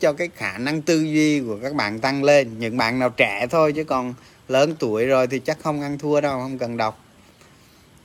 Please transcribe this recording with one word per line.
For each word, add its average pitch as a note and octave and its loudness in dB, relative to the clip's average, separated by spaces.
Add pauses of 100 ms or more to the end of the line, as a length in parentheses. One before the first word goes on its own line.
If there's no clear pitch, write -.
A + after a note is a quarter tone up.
cho D#3 4
cái E3+ -4
khả G2 -6
năng D3 -4
tư D#3+ 2
duy D3+ 2
của A2 -6
các C#3 -6
bạn A2 -2
tăng C#3 -2
lên. C3+ 4
Những A2+ -4
bạn A#2+ 0
nào B2+ 2
trẻ A2 0
thôi D#3 4
chứ D3+ -4
còn B2+ -4 (340)
lớn C#3+ 2
tuổi A2+ 0
rồi C3 4
thì C3 -4
chắc D3 -4
không D3+ -4
ăn C#3+ -6
thua D3 2
đâu, C#3+ -2
không C3 -8
cần A#2+ -4
đọc. A2 -4 (1000)